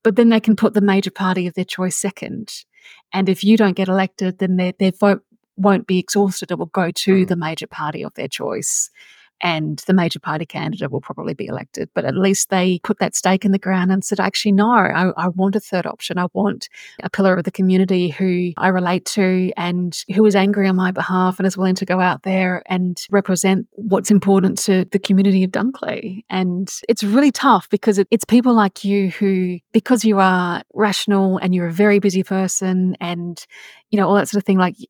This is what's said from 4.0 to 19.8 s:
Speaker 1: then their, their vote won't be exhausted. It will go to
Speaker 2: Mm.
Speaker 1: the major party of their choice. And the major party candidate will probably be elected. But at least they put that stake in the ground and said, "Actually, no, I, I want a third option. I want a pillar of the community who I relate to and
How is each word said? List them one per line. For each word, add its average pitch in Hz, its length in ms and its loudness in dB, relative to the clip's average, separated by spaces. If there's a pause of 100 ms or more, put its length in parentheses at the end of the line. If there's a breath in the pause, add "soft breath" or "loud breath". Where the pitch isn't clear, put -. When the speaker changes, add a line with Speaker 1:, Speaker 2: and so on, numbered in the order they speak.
Speaker 1:
then 185 180 0
their, 180 220 -2
their 190 140 2
vote 202 300 0 (340)
won't 196 300 2
be 185 120 0
exhausted. 190 520 -2
It 170 80 -4
will 185 80 -6
go 175 240 -2
to 190 340 2
Speaker 2:
Mm. 185 40 -6
Speaker 1:
the 180 80 0
major 160 300 -6
party 151 360 -8
of 143 120 -10
their - 140 -8
choice. - 600 -4 (540 soft breath)
And 156 440 -4
the 185 80 4
major 170 260 0
party 160 240 -6
candidate 156 480 -8
will 131 80 -4
probably - 320 -10
be 131 140 -10
elected. - 480 -10
But - 100 -4
at 135 100 -2
least 190 360 0
they 185 340 0
put - 140 -4
that - 160 -4
stake 190 320 0
in 196 60 2
the 196 60 2
ground 185 320 -2
and 190 140 0
said, 202 160 -4
"Actually, 196 320 -2
no, 208 180 4
I, 185 460 2
I 170 120 -2
want 185 280 0
a 208 40 -2
third 180 260 -4
option. - 320 -8
I 180 160 0
want - 340 -4 (340 loud breath)
a 180 60 -6
pillar 190 260 2
of 175 100 -2
the 190 60 -4
community 185 600 2
who 180 480 -2
I 180 100 2
relate 180 380 0
to 185 500 0
and 175 400 -4 (180)